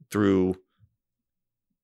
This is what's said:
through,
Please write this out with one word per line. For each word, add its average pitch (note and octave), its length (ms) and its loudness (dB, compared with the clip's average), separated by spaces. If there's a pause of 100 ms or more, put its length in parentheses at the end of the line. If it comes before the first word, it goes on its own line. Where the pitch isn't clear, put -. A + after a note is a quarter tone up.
through, F#2+ 460 0 (1300)